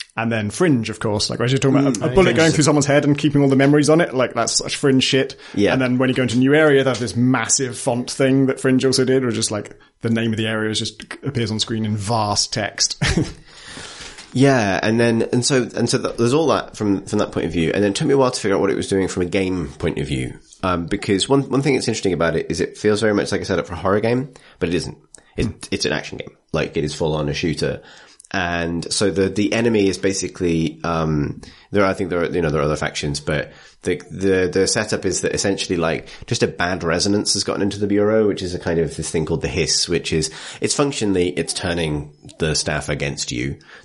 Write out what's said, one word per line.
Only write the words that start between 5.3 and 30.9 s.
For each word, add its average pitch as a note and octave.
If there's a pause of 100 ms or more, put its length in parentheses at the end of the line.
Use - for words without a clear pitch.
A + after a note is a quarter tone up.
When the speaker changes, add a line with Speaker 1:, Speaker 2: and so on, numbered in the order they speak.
Speaker 2:
Yeah. G2+
Speaker 1:
And C3
then B2
when C3
you B2+
go B2+
into A#2+
a -
new C3+
area, D3
there's B2
this G#2+
massive A#2+
font B2
thing C3+
that C3
Fringe C3
also C3
did, C3
where A#2+
just, A2
like, - (240)
the A#2
name A2+
of G#2+
the A2
area A2
is G#2+
just - (200)
appears A#2
on A2
screen A2
in G#2+
vast G#2
text. -
<laughs> - (1000)
Speaker 2:
Yeah, B2
and A2+
then, A#2
and A#2+
so, B2+ (120)
and A#2
so C3
th-, A2
there's A#2+
all D#3
that G#2
from, G2+
from G#2
that -
point -
of E2
view, E2
and G2
then G2+
it G2
took D#3+
me C#3
a C#3
while B2+
to -
figure G2
out D2+
what G2
it -
was F#2
doing F#2+
from F2+
a -
game F#2 (100)
point E2
of C#2+
view, B1+ (260)
um, F2
because G2
one, C#3
one C3+
thing C#3
that's A#2+
interesting G#2
about D#2+
it D#2
is E2
it -
feels G#2+
very G#2+
much -
like F#2
a F2+
setup F#2
for -
a F2
horror G2
game, B2+ (260)
but F2
it F2
isn't. - (400)
It, -
Speaker 1:
Hmm. G#2+ (200)
Speaker 2:
it's -
an -
action -
game. - (160)
Like, D#2
it D#2
is D2
full D#2
on D2+
a D2
shooter. D2+ (500)
And E2+
so G2+
the, F#2+
the G2
enemy A2+
is F2+
basically, E2+
um, D#2 (320)